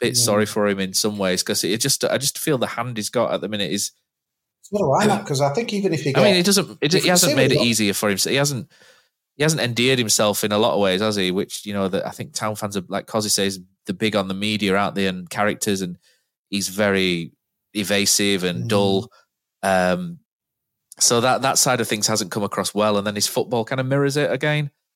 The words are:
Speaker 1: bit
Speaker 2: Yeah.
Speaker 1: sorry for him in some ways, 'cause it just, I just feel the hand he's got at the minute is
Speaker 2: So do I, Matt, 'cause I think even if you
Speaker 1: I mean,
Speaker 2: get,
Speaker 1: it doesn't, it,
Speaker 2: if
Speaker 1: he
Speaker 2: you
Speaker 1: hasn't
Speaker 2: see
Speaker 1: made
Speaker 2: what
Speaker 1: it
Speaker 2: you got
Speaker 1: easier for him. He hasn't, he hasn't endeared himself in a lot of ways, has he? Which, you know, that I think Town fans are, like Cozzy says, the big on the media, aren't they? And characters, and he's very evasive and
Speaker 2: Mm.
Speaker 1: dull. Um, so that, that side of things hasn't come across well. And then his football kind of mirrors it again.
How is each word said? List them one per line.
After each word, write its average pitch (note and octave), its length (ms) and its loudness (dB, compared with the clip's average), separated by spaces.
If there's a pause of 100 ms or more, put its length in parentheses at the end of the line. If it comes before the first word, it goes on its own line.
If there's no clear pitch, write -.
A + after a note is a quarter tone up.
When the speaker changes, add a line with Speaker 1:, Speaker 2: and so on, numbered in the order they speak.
Speaker 1:
bit A#2+ 160 0
Speaker 2:
Yeah. A#2+ 80 2
Speaker 1:
sorry G#2+ 220 4
for G#2 200 0
him G2 140 0
in F#2+ 140 -4
some G#2+ 240 -2
ways, F#2 240 0
'cause - 200 -2
it G#2+ 180 0
just, - 240 -2
I A2+ 140 0
just C3+ 200 -4
feel D3 200 -2
the A2 80 -2
hand A#2+ 300 -6
he's G#2+ 140 -6
got A2+ 220 0
at - 80 -2
the F#2+ 80 -6
minute G2+ 220 -4
is G2 220 -4 (720)
Speaker 2:
So G#3 160 -4
do D3+ 140 0
I, F#3+ 140 2
Matt, G#3 200 0
'cause C#3 140 -2
I C#3+ 120 2
think A3+ 200 -4
even G3 200 0
if C#3+ 140 -2
you C#3 100 -2
Speaker 1:
I - 40 4
mean, G3+ 120 6
Speaker 2:
get, F#3 80 4
Speaker 1:
it F3 60 2
doesn't, G3 340 0
it, D3 140 0
Speaker 2:
if F3+ 80 2
Speaker 1:
he - 40 0
Speaker 2:
you F3 40 4
Speaker 1:
hasn't F3 200 4
Speaker 2:
see D3 60 2
Speaker 1:
made C3+ 60 4
Speaker 2:
what C3 80 4
Speaker 1:
it B2 40 4
Speaker 2:
you - 60 4
got A#2 60 2
Speaker 1:
easier A2 260 2
for G#2 180 -2
him. F#2+ 80 0
He F#2 180 0
hasn't, C#3 320 -2 (680)
he C#3+ 60 -2
hasn't D#3 200 2
endeared A#2+ 360 2
himself G#2+ 440 2
in G#2 100 0
a G#2 60 2
lot A2 160 4
of G2 60 2
ways, F#2+ 220 2
has G#2+ 140 0
he? F#2 140 0
Which, - 360 -4
you G#2 60 -6
know, G2 160 -2
that F#2 180 -4
I - 40 -10
think - 220 -12
Town G#2+ 240 -4
fans G#2 200 -6
are, F#2 120 -4
like F#2 180 -6
Cozzy G#2+ 240 -2
says, G2 300 0 (260)
the G2 80 -4
big G#2+ 220 -2
on F#2+ 120 0
the F#2+ 60 -6
media, G2+ 420 0
aren't G2 200 0
they? G2 100 0
And F#2 240 -6
characters, G#2 520 -2
and F2+ 160 -8 (500)
he's G2+ 200 -4
very F#2+ 640 0 (420)
evasive G2+ 680 0
and F2+ 220 -2
Speaker 2:
Mm. A2+ 40 -4
Speaker 1:
dull. G2+ 440 2 (500)
Um, F2+ 560 0 (800)
so A#2+ 220 2
that, B2 220 2
that C3 160 2
side B2+ 220 2
of A2 80 -2
things G#2+ 180 -2
hasn't G#2+ 260 -2
come G#2+ 100 -4
across G2 320 -4
well. G#2 240 4
And G2+ 80 -2
then G#2 80 -2
his G2+ 140 -2
football A#2 360 -2
kind C3 160 -4
of C3 60 -4
mirrors C#3 300 0
it C#3+ 160 0
again. D3+ 380 -2 (260)